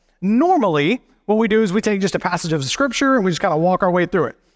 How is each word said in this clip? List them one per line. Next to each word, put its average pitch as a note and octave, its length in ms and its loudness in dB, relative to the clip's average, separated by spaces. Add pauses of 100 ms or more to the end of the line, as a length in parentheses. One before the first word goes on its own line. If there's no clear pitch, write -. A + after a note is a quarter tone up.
(200)
Normally, G#3+ 800 2 (280)
what G#3+ 100 0
we A3+ 100 2
do A3 140 2
is G#3 100 0
we G3 80 0
take G3+ 220 0
just F#3+ 140 -2
a - 40 -2
passage F3 340 -4
of D3 100 -2
the C3 40 -6
scripture C4+ 480 0
and A#3 80 0
we F#3 60 0
just E3 100 -4
kind F#3+ 140 0
of D3+ 80 0
walk F3+ 220 0
our F#3 80 2
way F3 160 0
through F3 180 0
it. A#2 100 -8 (200)